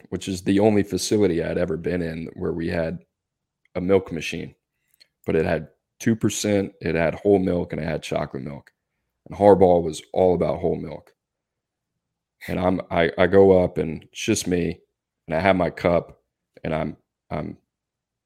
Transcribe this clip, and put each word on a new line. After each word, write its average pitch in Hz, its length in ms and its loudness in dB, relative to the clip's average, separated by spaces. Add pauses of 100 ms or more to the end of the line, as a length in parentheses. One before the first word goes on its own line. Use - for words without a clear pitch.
which - 180 -10
is 92 140 -6
the 98 180 2
only 104 220 4
facility 92 600 0
I 82 40 -6
had 82 100 -4
ever 87 200 -2
been 87 240 -4
in 82 320 -8
where 90 200 -6
we 85 140 -6
had 92 320 -4 (760)
a 90 60 -6
milk 95 300 0
machine, 78 440 -10 (680)
but 85 100 -2
it 80 100 2
had 78 220 -2 (320)
two 113 160 0
percent, 104 680 -2
it 80 140 -2
had 82 200 0
whole 101 240 4
milk, 87 340 -2
and 78 80 -6
it 78 40 -6
had 76 160 -4
chocolate 78 420 -6
milk. - 280 -16 (560)
And 87 100 -14
Harbaugh 92 460 6
was 80 180 -8 (120)
all 92 200 4
about 82 260 -2
whole 82 180 -2
milk. 76 360 -14 (1300)
And 87 100 -6
I'm, 92 320 0
I, 85 280 0
I 92 100 4
go 95 340 6
up, 87 160 -2
and 80 260 -6
it's - 160 -18
just - 280 -2
me, 85 320 -2 (480)
and 80 80 -4
I 80 60 -2
have 95 160 4
my 85 120 0
cup, 85 520 -2 (420)
and 82 100 -6
I'm, 78 240 -6 (320)
I'm 80 280 -10 (680)